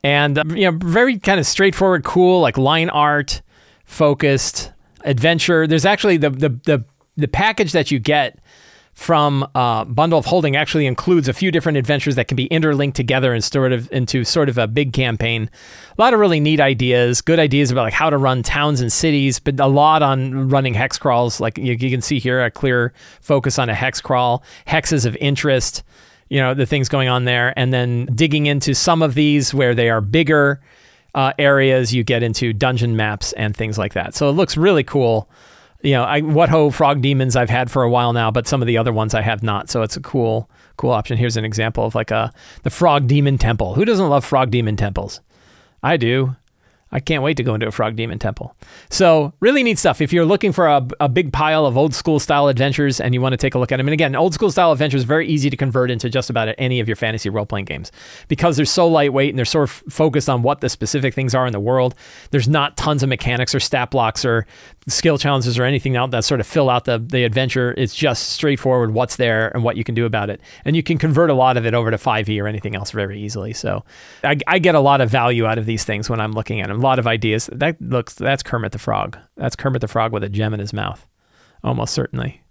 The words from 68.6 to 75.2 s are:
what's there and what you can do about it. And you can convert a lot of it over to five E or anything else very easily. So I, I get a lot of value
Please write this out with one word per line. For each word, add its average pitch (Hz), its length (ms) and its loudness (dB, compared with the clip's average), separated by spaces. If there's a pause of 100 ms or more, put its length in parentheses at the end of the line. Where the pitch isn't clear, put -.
what's 107 220 -2
there 113 320 0
and 117 160 -4
what 120 120 0
you 113 60 -6
can 113 140 -4
do 117 100 0
about 104 240 -4
it. - 100 -10 (240)
And 147 120 0
you 165 80 0
can 170 140 -2
convert 160 320 2
a 139 40 2
lot 127 220 4
of 117 100 -2
it 113 80 0
over 113 160 0
to 110 80 -2
five 110 300 -2
E 107 120 -2
or 101 60 -4
anything 104 300 -8
else 98 160 -8
very 104 280 -6
easily. 104 320 -8
So - 320 -6 (380)
I, 143 240 0
I 180 140 2
get 165 160 4
a 147 40 6
lot 139 200 4
of 117 100 2
value 120 340 0